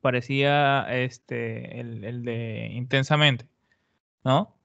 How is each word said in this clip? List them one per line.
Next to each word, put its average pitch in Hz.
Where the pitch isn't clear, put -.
Parecía, 139
este, 117
el, 117
el 120
de 113
Intensamente, 135
¿no? 143